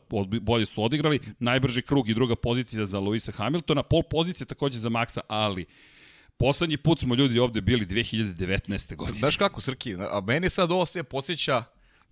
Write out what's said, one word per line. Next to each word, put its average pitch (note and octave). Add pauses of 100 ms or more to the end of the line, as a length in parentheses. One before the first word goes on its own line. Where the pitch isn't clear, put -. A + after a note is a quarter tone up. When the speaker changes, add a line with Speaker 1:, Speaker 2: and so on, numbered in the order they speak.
(100)
Speaker 1:
odbi-, G#2
bolje A2
su -
odigrali. D3 (180)
Najbrži B2
krug C3+
i A2
druga A#2
pozicija A#2+
za G2
Lewisa G#2
Hamiltona. C#3+
Pol D#3+
pozicija E3
takođe C3+
za A2+
Maxa, A#2
ali G#2 (720)
poslednji C#3+
put D#3+
smo, B2
ljudi, B2
ovde A#2
bili G#2
dve G2
hiljade A2
devetnaeste F#2
godine. D2+
Speaker 2:
Znaš C3+
kako, G3
Srki, A#2
a G2
mene D3
sad E3+
ovo F3+
sve F3
podsjeća C3+ (480)